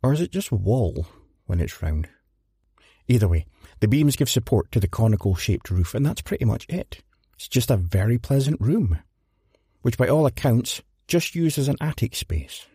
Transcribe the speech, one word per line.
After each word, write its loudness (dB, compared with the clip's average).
Or 2
is 0
it -4
just -4
wall 0
when -2
it's -4
round? -2
Either 4
way, 2
the 2
beams 4
give 0
support 0
to 2
the 0
conical-shaped 0
roof, 0
and 0
that's -2
pretty -4
much -2
it. -8
It's -16
just 0
a 2
very 0
pleasant 0
room, 0
which -2
by 2
all 4
accounts 0
just -2
used 0
as -2
an -2
attic -4
space. -8